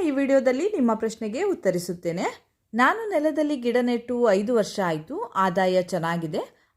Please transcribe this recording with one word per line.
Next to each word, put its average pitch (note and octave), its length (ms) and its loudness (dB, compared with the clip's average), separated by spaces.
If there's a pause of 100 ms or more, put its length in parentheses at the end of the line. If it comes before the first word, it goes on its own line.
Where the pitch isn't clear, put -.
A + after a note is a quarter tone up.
ಈ D4+ 60 2
ವಿಡಿಯೋದಲ್ಲಿ C4+ 580 2
ನಿಮ್ಮ C4 260 2
ಪ್ರಶ್ನೆಗೆ A3 480 -4
ಉತ್ತರಿಸುತ್ತೇನೆ. F3+ 1040 -2 (280)
ನಾನು F#4 360 2
ನೆಲದಲ್ಲಿ D4+ 460 0
ಗಿಡ A#3+ 240 0
ನೆಟ್ಟು A#3+ 500 0
ಐದು G#3 240 2
ವರ್ಷ G#3 320 0
ಆಯ್ತು, E3 360 -4
ಆದಾಯ F#3 600 2
ಚೆನ್ನಾಗಿದೆ. E3+ 960 -6